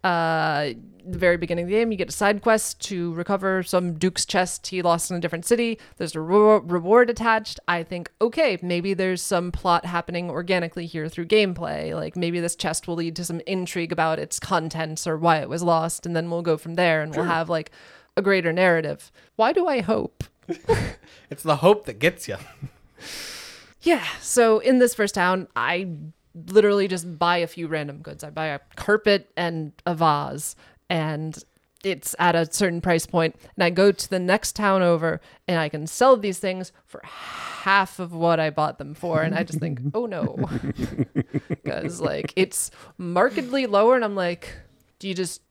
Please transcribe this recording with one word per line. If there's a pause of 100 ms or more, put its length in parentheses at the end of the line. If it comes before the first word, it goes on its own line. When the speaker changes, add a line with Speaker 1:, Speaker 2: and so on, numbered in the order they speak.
Speaker 1:
Uh, (340)
the
very
beginning
of
the
game,
you
get
a
side
quest
to
recover
some
duke's
chest
he
lost
in
a
different
city. (180)
There's
a
re-,
reward
attached.
I
think, (100)
okay,
maybe
there's
some
plot
happening
organically
here
through
gameplay.
Like,
maybe
this
chest
will
lead
to
some
intrigue
about
its
contents
or
why
it
was
lost,
and
then
we'll
go
from
there,
and
we'll
Speaker 2:
Sure.
Speaker 1:
have,
like, (460)
a
greater
narrative. (240)
Why
do
I
hope? (240)
<laughs> (640)
Speaker 3:
It's
the
hope
that
gets
you. (1500)
Speaker 1:
Yeah, (160)
so
in
this
first
town,
I (460)
literally
just
buy
a
few
random
goods.
I
buy
a (160)
carpet
and (140)
a
vase, (340)
and (480)
it's
at
a
certain
price
point, (220)
and
I
go
to
the
next
town
over, (280)
and
I
can
sell
these
things (140)
for
half
of
what
I
bought
them
for,
and
I
just
think,
Speaker 2:
<laughs>
Speaker 1:
"Oh,
no." (540)
<laughs>
'Cause,
like,
it's (280)
markedly
lower,
and
I'm
like, (480)
"Do
you
just